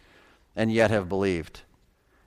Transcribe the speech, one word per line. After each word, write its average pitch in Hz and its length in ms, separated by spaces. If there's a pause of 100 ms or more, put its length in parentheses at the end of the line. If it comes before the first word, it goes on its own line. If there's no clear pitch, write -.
(540)
and 110 160
yet 110 200
have 101 180
believed." 95 540 (640)